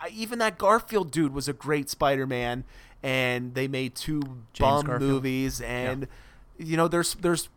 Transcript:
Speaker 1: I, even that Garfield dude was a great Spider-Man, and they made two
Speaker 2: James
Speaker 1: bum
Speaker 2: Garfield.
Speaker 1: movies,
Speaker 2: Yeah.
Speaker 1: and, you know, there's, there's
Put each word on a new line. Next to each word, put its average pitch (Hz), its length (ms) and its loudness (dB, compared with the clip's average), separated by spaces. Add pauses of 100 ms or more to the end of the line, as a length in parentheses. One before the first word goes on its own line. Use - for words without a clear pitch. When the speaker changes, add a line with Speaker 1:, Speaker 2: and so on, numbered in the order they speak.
Speaker 1:
I, 170 80 -10
even 220 300 -8
that 220 180 0
Garfield 202 540 4
dude 151 220 2
was 139 140 -4
a 147 60 -4
great 143 360 -2
Spider-Man, 131 760 0 (400)
and 123 500 0
they 131 140 -2
made 131 280 -4
two 151 260 -2 (320)
Speaker 2:
James - 60 -14
Speaker 1:
bum 143 260 4
Speaker 2:
Garfield. 135 260 0
Speaker 1:
movies, 131 480 0
Speaker 2:
Yeah. 120 80 -8 (240)
Speaker 1:
and, 135 160 -6 (500)
you 160 200 -2
know, 165 100 6
there's, 170 280 0
there's 170 420 0